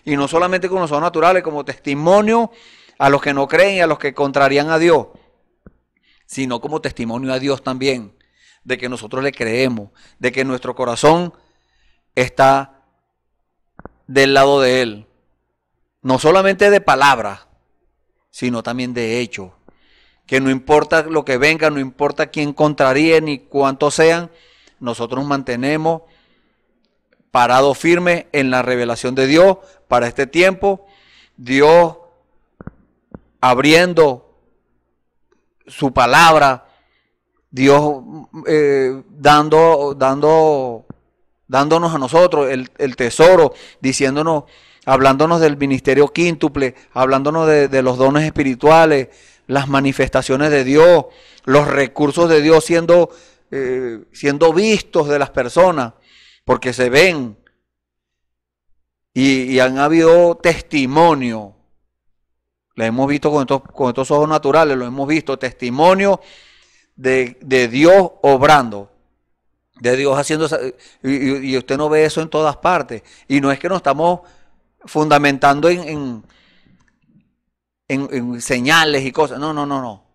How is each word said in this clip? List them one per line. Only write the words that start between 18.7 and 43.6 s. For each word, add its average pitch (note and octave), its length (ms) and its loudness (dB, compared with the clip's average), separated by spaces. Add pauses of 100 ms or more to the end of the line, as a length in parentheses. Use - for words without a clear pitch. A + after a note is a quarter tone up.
de A#2 260 -4
hecho. G2 340 -12 (720)
Que C3 140 -2
no C3+ 100 -2
importa D3+ 520 0
lo D#3 220 -4
que B2+ 140 -4
venga, D#3 320 0
no C#3+ 80 -8
importa C#3+ 480 -4
quién D3 260 -6
contraríe, D3+ 680 2
ni D3 180 -8
cuántos C#3 560 -2
sean, E3+ 340 2 (520)
nosotros A#2+ 400 -8
nos C#3+ 80 -8
mantenemos C#3+ 760 -4 (1300)
parado B2+ 420 2
firme F3 560 0
en C3+ 220 -2
la B2+ 100 0
revelación B2 540 -4
de C3+ 100 0
Dios F3+ 300 4 (320)
para A#2+ 180 0
este B2+ 220 -6
tiempo, F#3+ 580 -2 (500)
Dios D3+ 600 2 (1400)
abriendo D3 960 2 (1300)
su C3+ 260 -6
palabra, C#3+ 760 2 (840)
Dios, C#3 520 2 (440)
eh, C#3 640 0
dando, D3 880 2
dando, C#3 880 0 (640)
dándonos D#3+ 460 0
a D3+ 40 -6
nosotros D3 520 2
el, B2+ 280 -6
el C3+ 180 -4
tesoro, D#3 580 4 (260)